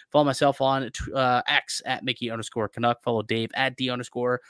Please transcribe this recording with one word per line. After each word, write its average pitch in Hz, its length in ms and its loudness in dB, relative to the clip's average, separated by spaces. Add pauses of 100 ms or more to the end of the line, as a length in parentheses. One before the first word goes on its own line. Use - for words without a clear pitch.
(100)
Follow 147 140 6
myself 139 360 2
on 135 300 2
tw-, - 240 -8
uh, 123 320 2
X - 400 0
at 127 180 -4
Mickey 123 260 -4
underscore 110 380 -4
Canuck. 120 340 0
Follow 117 200 0
Dave 113 320 -2
at 131 220 -2
D 127 140 -2
underscore 123 600 -2